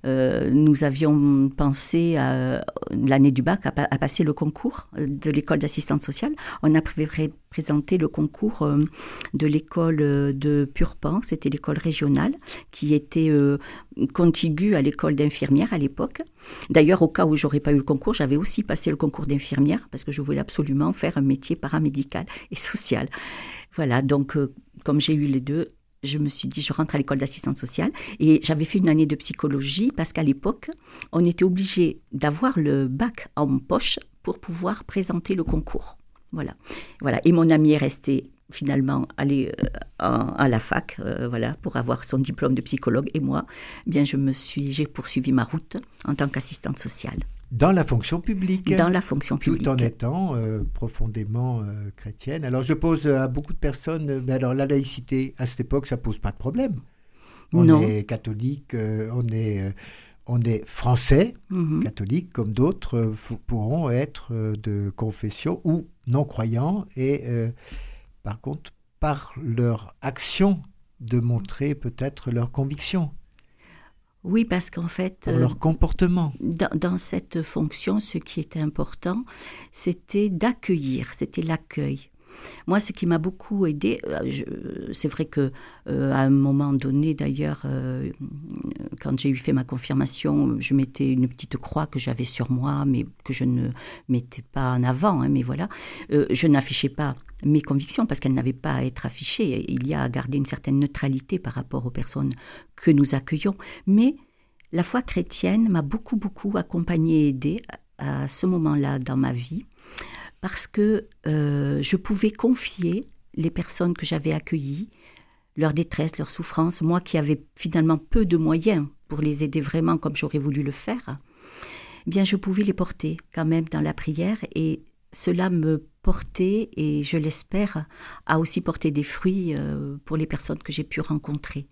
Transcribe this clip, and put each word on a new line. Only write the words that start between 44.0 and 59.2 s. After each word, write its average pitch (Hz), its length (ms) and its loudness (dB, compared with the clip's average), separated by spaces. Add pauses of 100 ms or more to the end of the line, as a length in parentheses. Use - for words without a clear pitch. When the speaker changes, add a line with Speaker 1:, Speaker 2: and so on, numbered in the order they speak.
Speaker 1:
je 139 120 -2
me 135 140 2
suis, 139 420 -4
j'ai 147 120 0
poursuivi 131 460 -2
ma 123 140 4
route - 320 -8 (280)
en 139 80 0
tant 143 140 0
qu'assistante - 500 -6
sociale. - 400 -6 (340)
Speaker 2:
Dans 143 200 6
la 180 120 6
fonction 139 380 0
publique. 190 540 0
Speaker 1:
Dans 185 140 6
la 185 120 2
fonction - 360 -2
Speaker 2:
Tout - 140 2
Speaker 1:
publique. 131 160 0
Speaker 2:
en 135 100 2
étant, 127 580 0
euh, 110 280 -2 (100)
profondément, 110 880 -2
euh, 101 340 -6
chrétienne. 143 480 -8
Alors, 127 200 -2
je 147 100 0
pose 156 340 2
à 135 200 4
beaucoup 139 260 -4
de - 40 -2
personnes, 151 520 -2
euh, 135 160 -2
mais 131 80 0
alors 127 200 0
la 135 120 0
laïcité, 135 720 -2
à 131 80 -2
cette 123 160 -6
époque, 135 260 0
ça 131 100 -2
pose 110 220 -2
pas 104 120 -2
de - 60 -12
problème. 180 440 -2 (720)
On 175 100 8
Speaker 1:
Non. 160 180 10
Speaker 2:
est 107 220 2
catholique, 120 720 -4
euh, 110 400 -2
on 123 160 0